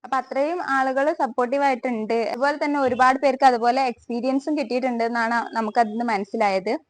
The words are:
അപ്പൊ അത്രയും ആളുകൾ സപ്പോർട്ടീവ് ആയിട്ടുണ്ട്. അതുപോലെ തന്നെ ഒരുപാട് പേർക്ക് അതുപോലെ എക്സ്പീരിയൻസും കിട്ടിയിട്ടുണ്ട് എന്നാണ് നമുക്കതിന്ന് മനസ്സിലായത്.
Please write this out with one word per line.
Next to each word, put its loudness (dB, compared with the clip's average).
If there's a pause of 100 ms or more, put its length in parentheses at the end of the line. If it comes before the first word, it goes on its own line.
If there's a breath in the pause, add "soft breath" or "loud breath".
അപ്പൊ -2
അത്രയും -2
ആളുകൾ 0
സപ്പോർട്ടീവ് 0
ആയിട്ടുണ്ട്. -2 (100)
അതുപോലെ -2
തന്നെ -2
ഒരുപാട് 2
പേർക്ക് 2
അതുപോലെ 4
എക്സ്പീരിയൻസും -2
കിട്ടിയിട്ടുണ്ട് -2
എന്നാണ് -2
നമുക്കതിന്ന് 0
മനസ്സിലായത്. 0 (180)